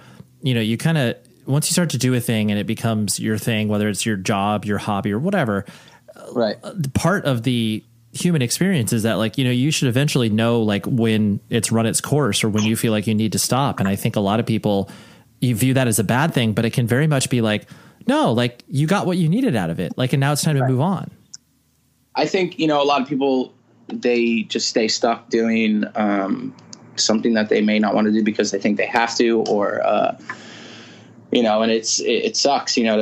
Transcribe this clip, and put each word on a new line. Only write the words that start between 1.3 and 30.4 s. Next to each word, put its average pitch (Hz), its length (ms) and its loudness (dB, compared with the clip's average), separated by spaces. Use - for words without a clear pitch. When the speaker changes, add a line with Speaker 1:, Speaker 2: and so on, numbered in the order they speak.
Speaker 1:
once 143 220 0
you - 40 -2
start 175 180 0
to 131 80 -2
do 127 160 0
a 120 60 0
thing 107 320 0
and 104 80 0
it 98 80 -4
becomes 107 500 -2
your 110 200 -2
thing, 107 280 -2
whether 104 220 0
it's 101 180 -4
your 107 100 0
job, 101 500 -2
your 101 120 -2
hobby, 101 320 -2
or 104 80 0
whatever, 135 460 -2
Speaker 2:
Right. 113 300 -2
Speaker 1:
uh, - 120 -12
part 180 300 0
of 123 180 0
the 113 400 -2
human 170 300 0
experience 147 500 0
is 110 120 0
that, 113 100 2
like, 107 240 -2
you 135 60 2
know, 123 80 2
you 127 180 2
should 147 160 0
eventually 127 420 2
know, 113 340 2
like, 101 220 0
when 110 540 2
it's 117 220 -2
run 113 160 2
its 98 140 -2
course 135 420 0
or 113 60 2
when 104 160 0
you 110 100 2
feel 113 160 0
like 104 160 0
you 110 80 2
need 107 160 0
to 98 80 -2
stop. 123 400 0
And 98 100 0
I 98 60 0
think 110 220 -2
a 110 40 0
lot 104 200 2
of 113 60 -2
people, 104 440 0
you 123 140 2
view 123 200 2
that 131 120 2
as 113 140 0
a 101 40 2
bad 135 300 2
thing, 113 180 2
but 113 120 0
it 113 80 0
can 117 160 0
very 131 180 2
much 143 240 0
be 120 100 2
like, 107 280 0
"No, 262 240 2
like, 123 360 -2
you 147 200 0
got 170 180 0
what 180 100 0
you 170 120 2
needed 214 260 2
out 87 160 0
of 82 80 -6
it. - 180 -4
Like, 127 160 -2
and 143 80 2
now 143 120 2
it's 143 100 -2
time 151 140 2
to 131 60 2
Speaker 2:
Right. 131 80 2
Speaker 1:
move 127 100 2
on." 180 300 -2
Speaker 2:
I 151 100 2
think, 180 320 0
you 160 80 0
know, 147 160 4
a - 20 2
lot 143 160 2
of 127 80 -4
people, 135 440 0
they 117 560 0
just - 260 -4
stay 110 200 0
stuck - 420 -2
doing, 113 540 2
um, 101 580 -2
something 113 380 0
that 107 140 0
they 110 140 2
may 107 160 2
not 104 160 2
wanna 107 160 2
do 107 140 2
because 107 260 0
they 98 80 -2
think 104 180 0
they 98 100 -2
have 117 320 -2
to, 117 300 2
or, 104 380 0
uh, 101 300 0